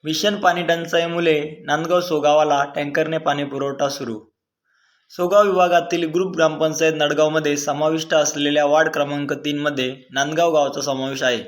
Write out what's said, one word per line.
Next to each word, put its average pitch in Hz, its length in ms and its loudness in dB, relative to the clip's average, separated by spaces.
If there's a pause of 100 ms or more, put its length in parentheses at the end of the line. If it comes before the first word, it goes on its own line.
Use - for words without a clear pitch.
भीषण 202 300 0
पाणी 175 280 2
टंचाईमुळे 165 1000 0
नांदगाव 160 360 0
सोगावाला 151 640 2 (120)
टँकरने 156 420 -2
पाणी 143 260 -2
पुरवठा 139 460 -4
सुरू. 117 300 -8 (920)
सोगाव 190 340 4
विभागातील 175 680 2
ग्रुप 180 260 -2
ग्रामपंचायत 160 600 2
नडगावमध्ये 151 640 0
समाविष्ट 156 560 -2
असलेल्या 147 520 2
वार्ड 156 280 4
क्रमांक 143 400 -4
तीन 147 260 -4
मध्ये 135 360 -4 (160)
नांदगाव 156 420 0
गावाचा 147 280 0
समावेश 135 420 -4
आहे. 123 240 0